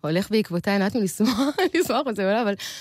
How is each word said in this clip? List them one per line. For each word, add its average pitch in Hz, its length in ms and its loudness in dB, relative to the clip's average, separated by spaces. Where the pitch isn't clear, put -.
הולך 165 300 -2
בעקבותיי, 202 420 0
אני 202 80 2
לא 190 40 2
יודעת 202 120 -2
אם 220 60 0
לשמוח, 233 580 0
<laughs> 370 200 2
לשמוח 247 260 2
בזה 202 220 0
או 202 60 4
לא, 233 80 2
אבל 202 120 0